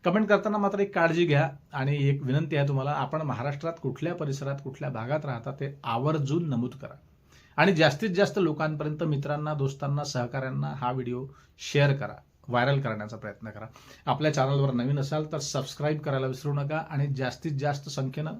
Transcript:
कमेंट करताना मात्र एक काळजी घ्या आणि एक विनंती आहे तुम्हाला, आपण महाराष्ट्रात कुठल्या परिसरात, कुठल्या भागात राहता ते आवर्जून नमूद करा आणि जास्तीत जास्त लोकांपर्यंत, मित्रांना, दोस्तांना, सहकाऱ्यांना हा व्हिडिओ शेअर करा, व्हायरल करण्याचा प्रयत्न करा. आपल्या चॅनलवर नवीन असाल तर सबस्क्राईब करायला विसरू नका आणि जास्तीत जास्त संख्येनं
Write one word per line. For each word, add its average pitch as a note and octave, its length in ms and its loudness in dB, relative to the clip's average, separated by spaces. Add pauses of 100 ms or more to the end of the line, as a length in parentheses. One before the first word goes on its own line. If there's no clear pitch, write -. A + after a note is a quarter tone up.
कमेंट G#3 220 4
करताना G#3 300 4
मात्र G3+ 220 0
एक G3 160 2
काळजी E3+ 300 4
घ्या D3 240 4 (240)
आणि C#3+ 280 0
एक C#3+ 220 2
विनंती C#3+ 320 0
आहे C#3+ 120 4
तुम्हाला, C#3 240 0
आपण D3 300 -2
महाराष्ट्रात C#3+ 600 -4
कुठल्या D#3 340 -4
परिसरात, C#3 480 -4
कुठल्या C#3 260 -8
भागात C3 360 -4
राहता C3 260 -6
ते C#3 320 -8
आवर्जून C#3+ 680 0
नमूद A#2+ 260 -2
करा - 200 -14 (640)
आणि F3 160 6
जास्तीत D#3 360 4
जास्त F#3 320 2
लोकांपर्यंत, D3+ 600 0
मित्रांना, D3 500 0
दोस्तांना, C#3 500 0
सहकाऱ्यांना C3 640 -2
हा C#3 240 -2
व्हिडिओ B2 340 -2 (340)
शेअर C#3+ 340 4
करा, C#3 220 -4 (320)
व्हायरल B2+ 340 4
करण्याचा A2 360 -4
प्रयत्न G#2 320 -10
करा. G#2 160 -12 (400)
आपल्या D3+ 280 2
चॅनलवर C#3 400 2
नवीन C3 260 0
असाल D#3 320 -2
तर D#3 80 -4
सबस्क्राईब D3 600 -2
करायला C3+ 280 -2
विसरू C3 260 -4
नका C#3+ 360 -2
आणि C#3+ 180 0
जास्तीत C3+ 440 -4
जास्त C#3+ 380 -2
संख्येनं D3 500 -4